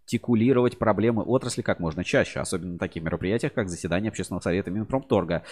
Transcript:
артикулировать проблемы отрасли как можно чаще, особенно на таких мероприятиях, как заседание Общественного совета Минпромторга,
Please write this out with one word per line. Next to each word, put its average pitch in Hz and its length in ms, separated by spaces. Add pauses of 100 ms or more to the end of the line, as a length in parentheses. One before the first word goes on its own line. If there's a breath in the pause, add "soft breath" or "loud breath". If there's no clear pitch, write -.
артикулировать 120 720
проблемы 107 460
отрасли 123 380
как - 180
можно 85 240
чаще, - 360
особенно 87 340
на 85 40
таких 85 260
мероприятиях, 90 500
как 104 160
заседание 87 400
Общественного 92 320
совета 92 280
Минпромторга, 101 840